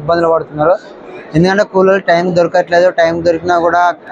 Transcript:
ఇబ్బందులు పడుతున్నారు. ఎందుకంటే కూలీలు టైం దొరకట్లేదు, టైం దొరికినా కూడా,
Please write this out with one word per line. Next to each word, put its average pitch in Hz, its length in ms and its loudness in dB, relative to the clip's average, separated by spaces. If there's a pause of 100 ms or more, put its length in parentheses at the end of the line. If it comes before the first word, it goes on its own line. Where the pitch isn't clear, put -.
ఇబ్బందులు 170 260 0
పడుతున్నారు. 156 480 0 (600)
ఎందుకంటే 190 280 2
కూలీలు 190 480 0
టైం 175 240 0
దొరకట్లేదు, 175 540 2
టైం 170 360 0
దొరికినా 170 340 0
కూడా, 175 340 0 (180)